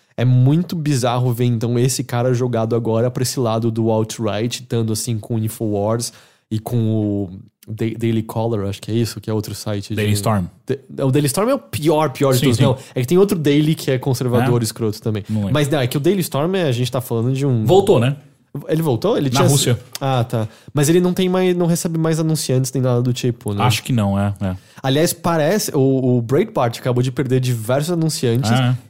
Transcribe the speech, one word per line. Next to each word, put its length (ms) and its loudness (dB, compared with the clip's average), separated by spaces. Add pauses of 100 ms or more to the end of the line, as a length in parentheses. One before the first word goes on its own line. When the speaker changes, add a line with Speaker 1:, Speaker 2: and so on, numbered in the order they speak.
(160)
Speaker 1:
É 80 -2
muito 520 4
bizarro 580 0
ver, 120 0
então, 340 0
esse 240 0
cara 320 0
jogado 400 0
agora 340 0
pra 140 -4
esse 160 -4
lado 320 0
do 180 0
alt-right, 720 -2
estando 320 -2
assim 240 -4
com 180 -6
o 40 -2
Infowars 720 -2 (380)
e 80 -2
com 180 -4 (100)
o 420 0 (380)
Da-, 300 -6
Daily 240 0
Caller, 460 -4
acho 120 -8
que 120 -10
é 20 -2
isso, 260 -2
que 80 -12
é 60 -2
outro 220 -4
site 340 -8
de 60 -6
Speaker 2:
Daily 180 0
Storm. 320 0 (420)
Speaker 1:
Da-, 200 -4
o 40 2
Daily 160 2
Storm 220 0
é 60 2
o 40 -4
pior, 520 0
pior 220 2
de 80 2
Speaker 2:
Sim, 40 0
Speaker 1:
todos. 120 4
Speaker 2:
sim. 60 4
Speaker 1:
Não, 140 4 (160)
é 80 -2
que 60 -2
tem 100 4
outro 220 4
Daily 340 2
que 160 -4
é 80 2
conservador 640 2
Speaker 2:
É? 20 0
Speaker 1:
escroto 380 -4
também. 260 -4
Speaker 2:
Não 120 -2
lembro. 140 0
Speaker 1:
Mas 140 2
não, 120 0
é 80 0
que 100 -4
o 20 -2
Daily 220 2
Storm 340 -2
é, 80 0
a 80 2
gente 200 -2
tá 100 -2
falando 320 -2
de 120 -2
um 200 0
Speaker 2:
Voltou, 340 6
né? 180 0 (520)
Speaker 1:
Ele 140 0
voltou? 340 0
Ele 140 0
Speaker 2:
Na 60 0
Speaker 1:
tinha 100 4
Speaker 2:
Rússia. 320 2 (200)
Speaker 1:
Ah, 240 0
tá. 240 -2 (240)
Mas 180 2
ele 120 4
não 100 2
tem 160 0
mais, 300 2
não 80 2
recebe 320 0
mais 220 0
anunciantes 520 0
nem 120 -2
nada 180 2
do 100 0
tipo, 400 -4
né? 120 0
Speaker 2:
Acho 180 2
que 100 -6
não, 280 2
é, 120 0 (100)
é. 140 -2 (280)
Speaker 1:
Aliás, 280 2
parece, 640 0
o, 420 2
o 40 2
Breitbart 560 0
acabou 240 -2
de 100 -2
perder 280 0
diversos 520 -2
anunciantes 600 0
Speaker 2:
Ah, 260 2
é. 0 - (120)